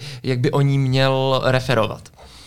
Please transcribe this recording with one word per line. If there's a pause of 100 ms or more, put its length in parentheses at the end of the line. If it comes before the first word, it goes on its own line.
(220)
jak
by
o
ní
měl
referovat. (380)